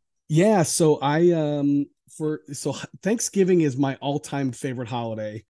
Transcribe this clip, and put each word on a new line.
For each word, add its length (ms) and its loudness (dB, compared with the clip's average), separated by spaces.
Yeah, 360 4
so 380 2
I, 300 4
um, 540 0
for, 240 -4
so 220 -6
h-, 120 -12
Thanksgiving 580 2
is 160 2
my 200 0
all-time 560 -4
favorite 360 -8
holiday. 640 -6